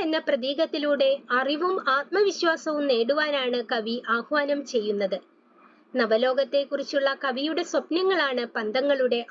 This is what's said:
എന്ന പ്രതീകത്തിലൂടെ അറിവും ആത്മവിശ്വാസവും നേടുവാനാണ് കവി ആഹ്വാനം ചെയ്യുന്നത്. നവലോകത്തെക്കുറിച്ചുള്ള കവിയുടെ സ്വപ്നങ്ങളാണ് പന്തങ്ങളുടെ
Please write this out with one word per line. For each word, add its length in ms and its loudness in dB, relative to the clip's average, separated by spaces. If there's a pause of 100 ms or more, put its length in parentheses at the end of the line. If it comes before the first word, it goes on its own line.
എന്ന 180 0
പ്രതീകത്തിലൂടെ 1000 0 (100)
അറിവും 580 0
ആത്മവിശ്വാസവും 1000 0
നേടുവാനാണ് 760 0
കവി 460 -4
ആഹ്വാനം 580 0
ചെയ്യുന്നത്. 520 0 (760)
നവലോകത്തെക്കുറിച്ചുള്ള 1200 0
കവിയുടെ 480 -2
സ്വപ്നങ്ങളാണ് 840 0
പന്തങ്ങളുടെ 840 0